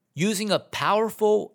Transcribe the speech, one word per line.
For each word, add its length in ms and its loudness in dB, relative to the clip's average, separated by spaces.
Using 360 -2
a 80 4
powerful 960 0